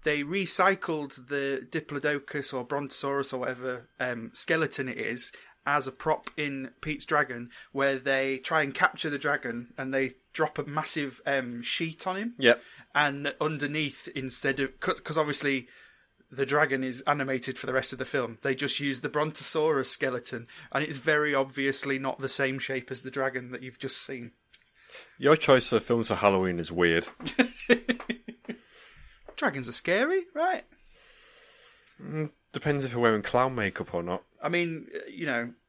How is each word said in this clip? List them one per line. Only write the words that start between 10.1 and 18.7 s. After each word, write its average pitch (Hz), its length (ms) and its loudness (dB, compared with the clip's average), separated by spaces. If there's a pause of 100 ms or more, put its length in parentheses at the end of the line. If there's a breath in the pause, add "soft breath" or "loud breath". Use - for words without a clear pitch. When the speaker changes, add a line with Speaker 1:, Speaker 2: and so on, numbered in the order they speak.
Speaker 1:
drop 156 260 -2
a 143 60 -4
massive, 147 600 -4
um, 123 360 -2
sheet 165 460 -4
on 185 80 -2
him. 226 220 -6
Speaker 2:
Yep. 120 240 8 (340 loud breath)
Speaker 1:
And 143 460 2
underneath, 151 760 -4
instead 131 460 -2
of, 135 180 -4
'cause, - 220 -2
'cause 156 160 -4
obviously 139 500 0 (640 soft breath)
the 135 140 -2
dragon 135 400 2
is 127 160 -6
animated 135 560 -2
for - 80 -10
the 127 80 -4
rest 131 180 0
of 131 80 -10
the 139 60 -4
film, 117 380 -2
they 135 120 2
just 135 240 -2